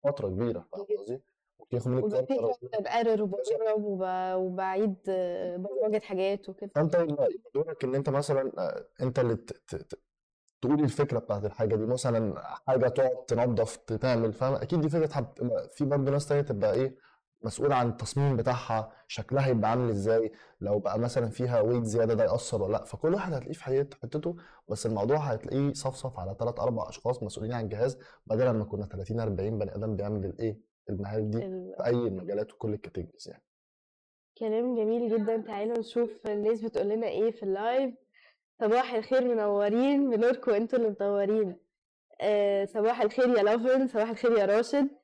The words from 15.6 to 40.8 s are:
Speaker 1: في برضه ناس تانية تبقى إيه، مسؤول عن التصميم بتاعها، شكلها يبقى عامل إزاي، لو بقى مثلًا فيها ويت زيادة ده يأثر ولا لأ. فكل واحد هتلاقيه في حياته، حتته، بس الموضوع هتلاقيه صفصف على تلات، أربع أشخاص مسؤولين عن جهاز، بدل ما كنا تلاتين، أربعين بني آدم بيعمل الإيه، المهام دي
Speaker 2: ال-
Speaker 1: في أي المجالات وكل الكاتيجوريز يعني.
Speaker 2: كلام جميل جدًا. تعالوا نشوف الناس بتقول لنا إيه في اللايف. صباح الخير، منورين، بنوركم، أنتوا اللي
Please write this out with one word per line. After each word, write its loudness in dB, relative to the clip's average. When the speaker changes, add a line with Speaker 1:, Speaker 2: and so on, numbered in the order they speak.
Speaker 1:
في -2
برضه 2
ناس 0
تانية 2
تبقى 2
إيه، 0
مسؤول 0
عن 4
التصميم 0
بتاعها، -2
شكلها 0
يبقى 2
عامل 2
إزاي، 2
لو 0
بقى -2
مثلًا 0
فيها 2
ويت 4
زيادة 4
ده 4
يأثر 0
ولا 0
لأ. 0
فكل 0
واحد -2
هتلاقيه -6
في -18
حياته، 0
حتته، -4
بس -4
الموضوع 2
هتلاقيه -2
صفصف -8
على -8
تلات، -2
أربع 0
أشخاص -4
مسؤولين -6
عن -4
جهاز، 0
بدل 2
ما 2
كنا -6
تلاتين، -4
أربعين -2
بني -4
آدم -2
بيعمل -2
الإيه، -4
المهام -2
دي -2
Speaker 2:
ال- -8
Speaker 1:
في -6
أي 2
المجالات -2
وكل -6
الكاتيجوريز -12
يعني. -20
Speaker 2:
كلام -2
جميل 0
جدًا. 0
تعالوا -4
نشوف -4
الناس 0
بتقول -2
لنا -2
إيه 0
في -10
اللايف. 0
صباح 2
الخير، 2
منورين، 2
بنوركم، 2
أنتوا 2
اللي 2